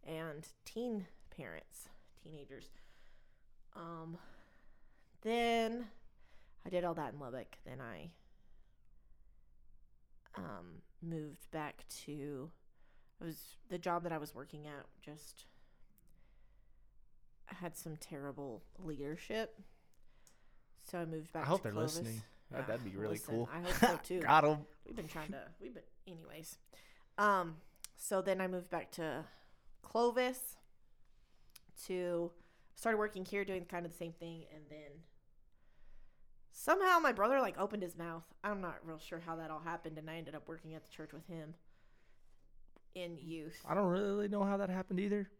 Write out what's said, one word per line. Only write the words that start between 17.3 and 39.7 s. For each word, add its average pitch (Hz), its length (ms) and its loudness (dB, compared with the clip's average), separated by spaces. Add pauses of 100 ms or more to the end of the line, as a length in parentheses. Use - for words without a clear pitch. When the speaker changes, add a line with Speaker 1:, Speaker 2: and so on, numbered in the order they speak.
Speaker 1:
had 180 300 -8
some 156 200 -8
terrible 139 680 -8 (220)
leadership. 156 720 -4 (1300)
So 180 80 -4
I 170 60 0
moved 160 300 -6
Speaker 2:
I 165 60 -2
Speaker 1:
back 147 80 2
Speaker 2:
hope 165 100 8
Speaker 1:
to - 60 0
Speaker 2:
they're 107 80 0
Speaker 1:
Clovis. 113 240 2
Speaker 2:
listening. 113 260 -2 (280)
That, - 100 -4
Speaker 1:
Yeah, - 60 0
Speaker 2:
that'd 120 180 0
be 98 120 -4
really 104 180 2
Speaker 1:
listen, - 200 -4
Speaker 2:
cool. 117 180 2
Speaker 1:
I 165 80 -4
hope 175 140 2
so 220 280 8
Speaker 2:
<laughs> - 20 -12
Speaker 1:
too. 180 160 0
Speaker 2:
Got 151 280 12
'em. 151 100 6 (280)
Speaker 1:
We've 117 100 -10
been 156 120 -6
trying 156 240 -6
to, 139 100 -8 (180)
we've 240 140 -12
been, 156 80 -14 (240)
anyways. 165 520 -12 (600)
Um, 185 380 8 (400)
so 190 260 2
then 190 180 4
I 185 60 4
moved 180 240 -2
back 170 220 -2
to 156 320 -2 (580)
Clovis 240 720 2 (1300)
to, 175 440 2 (440)
started 220 240 2
working 208 260 0
here 202 200 0
doing 190 200 -2
kind 175 200 -4
of 170 80 -4
the - 60 -14
same 170 140 -6
thing, 165 320 -10 (100)
and 151 160 -16
then 151 320 -16 (1500)
somehow 370 480 8
my 302 120 8
brother, 226 280 6
like, 202 180 2
opened 202 240 2
his 175 140 -4
mouth. 165 260 -6 (220)
I'm 202 160 0
not 165 240 -4
real 160 160 -8
sure - 240 -8
how 165 120 -2
that 160 140 -6
all 156 100 -4
happened, 165 380 -6